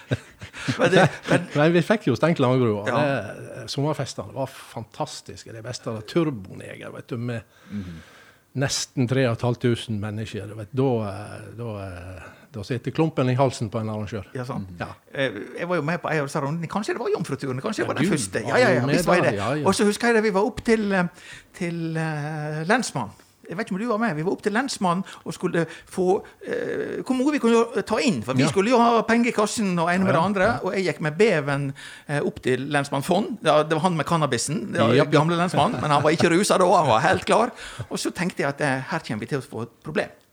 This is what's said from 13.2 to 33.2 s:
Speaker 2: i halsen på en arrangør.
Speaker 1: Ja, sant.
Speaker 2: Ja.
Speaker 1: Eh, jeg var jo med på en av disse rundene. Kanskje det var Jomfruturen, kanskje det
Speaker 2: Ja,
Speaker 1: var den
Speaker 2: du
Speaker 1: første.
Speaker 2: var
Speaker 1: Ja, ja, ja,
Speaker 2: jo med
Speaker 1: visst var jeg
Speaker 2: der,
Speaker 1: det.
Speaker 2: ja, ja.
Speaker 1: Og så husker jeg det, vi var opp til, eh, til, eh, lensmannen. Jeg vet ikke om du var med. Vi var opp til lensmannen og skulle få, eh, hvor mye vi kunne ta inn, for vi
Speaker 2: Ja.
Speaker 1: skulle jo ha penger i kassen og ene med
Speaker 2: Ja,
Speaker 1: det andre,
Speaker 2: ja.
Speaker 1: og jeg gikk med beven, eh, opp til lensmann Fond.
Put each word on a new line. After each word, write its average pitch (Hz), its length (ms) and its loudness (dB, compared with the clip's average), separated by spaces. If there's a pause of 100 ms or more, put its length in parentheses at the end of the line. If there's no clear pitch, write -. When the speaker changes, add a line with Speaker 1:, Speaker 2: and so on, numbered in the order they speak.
Speaker 2:
i 123 60 2
halsen 123 340 2
på 117 100 -4
en 110 100 -4
arrangør. 107 440 -6
Speaker 1:
Ja, 127 100 -8
sant. 110 240 -10 (120)
Speaker 2:
Ja. 107 80 -8 (260)
Speaker 1:
Eh, 135 160 0 (300)
jeg 170 80 -6
var 180 80 0
jo 165 80 0
med 160 180 -2
på 139 80 -4
en 156 120 0
av 139 40 -2
disse 139 160 -4
rundene. 156 260 -2
Kanskje 220 280 -4
det - 40 -6
var 240 140 -2
Jomfruturen, 135 480 -4
kanskje - 220 -2
det - 20 -6
Speaker 2:
Ja, - 20 -6
Speaker 1:
var - 60 -2
den - 120 0
Speaker 2:
du 190 40 2
Speaker 1:
første. 127 340 -2
Speaker 2:
var 117 60 -6
Speaker 1:
Ja, - 80 2
ja, 247 160 6
ja, 156 60 2
Speaker 2:
jo 123 80 0
med 143 80 2
Speaker 1:
visst 160 100 2
var 175 100 4
jeg 180 80 4
Speaker 2:
der, 147 80 2
Speaker 1:
det. 104 60 0
Speaker 2:
ja, 104 160 0
ja. 151 140 0
Speaker 1:
Og 190 80 6
så 226 100 4
husker 208 220 2
jeg 233 80 4
det, 220 80 4
vi 220 80 2
var 190 120 2
opp - 200 -4
til, 220 300 2
eh, 180 140 4 (460)
til, 165 440 -4
eh, 156 680 -4
lensmannen. 170 460 0 (380)
Jeg 165 60 -10
vet 208 120 -6
ikke 185 80 -4
om 180 40 -2
du 233 80 -4
var 220 100 0
med. 214 200 0
Vi 156 60 -2
var 175 100 0
opp - 80 -8
til 208 100 -2
lensmannen 202 540 0 (200)
og - 80 -8
skulle 170 320 -2 (220)
få, 185 340 0 (240)
eh, - 560 -6
hvor 254 140 -2
mye 262 160 2
vi 294 80 0
kunne 233 460 2
ta 208 120 -2
inn, 214 240 2
for 120 120 -4
vi 131 100 2
Speaker 2:
Ja. 139 60 2
Speaker 1:
skulle 190 180 2
jo 247 100 4
ha 233 260 6
penger 233 260 2
i - 20 0
kassen 208 480 0
og 165 80 0
ene 180 160 2
med 185 100 4
Speaker 2:
Ja, 165 60 4
Speaker 1:
det 165 60 4
andre, 196 180 0
Speaker 2:
ja. 240 180 2
Speaker 1:
og 185 140 -4
jeg 190 80 0
gikk 160 160 -2
med 151 180 -2
beven, 143 560 2 (360)
eh, 147 100 0
opp - 220 -2
til 127 180 2
lensmann 139 440 0
Fond. 220 380 0